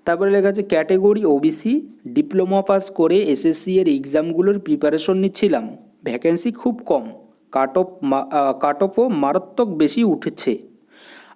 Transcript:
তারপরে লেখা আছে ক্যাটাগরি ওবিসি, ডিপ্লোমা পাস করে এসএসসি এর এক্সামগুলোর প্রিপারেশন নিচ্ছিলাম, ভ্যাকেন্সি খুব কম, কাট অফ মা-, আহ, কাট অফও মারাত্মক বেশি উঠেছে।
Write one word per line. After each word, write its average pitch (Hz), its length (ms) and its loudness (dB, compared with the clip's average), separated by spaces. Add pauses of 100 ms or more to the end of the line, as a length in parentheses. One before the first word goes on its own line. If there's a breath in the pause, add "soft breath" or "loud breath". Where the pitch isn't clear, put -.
তারপরে 175 260 0
লেখা 196 180 4
আছে 202 140 -2
ক্যাটাগরি 190 600 2
ওবিসি, 156 560 2 (280)
ডিপ্লোমা 185 540 0
পাস 196 280 0
করে 170 280 2
এসএসসি 165 600 0
এর 180 100 2
এক্সামগুলোর 156 680 0
প্রিপারেশন 156 580 0
নিচ্ছিলাম, 190 600 -2 (280)
ভ্যাকেন্সি 165 480 -2
খুব 233 340 -6
কম, 117 260 -2 (400)
কাট 135 260 0
অফ 185 80 0 (160)
মা-, 135 280 -2
আহ, 139 220 0
কাট 143 300 -2
অফও 226 260 0
মারাত্মক 185 600 -2
বেশি 160 360 0
উঠেছে। 151 540 -2 (760 loud breath)